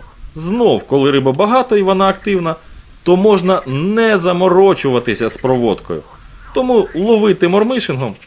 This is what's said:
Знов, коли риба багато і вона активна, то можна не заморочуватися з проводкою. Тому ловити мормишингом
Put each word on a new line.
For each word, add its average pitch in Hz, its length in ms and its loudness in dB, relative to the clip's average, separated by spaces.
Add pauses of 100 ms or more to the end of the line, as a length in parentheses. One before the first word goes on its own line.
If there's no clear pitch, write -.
(340)
Знов, 175 520 -2
коли 139 240 2
риба 135 220 0
багато 214 440 0
і 202 60 2
вона 190 260 2
активна, 185 480 -4 (460)
то 180 140 2
можна 190 500 2
не 202 520 0
заморочуватися 175 1080 0
з - 80 -6
проводкою. 113 680 -2 (520)
Тому 247 400 0
ловити 202 540 2
мормишингом 180 680 -2 (120)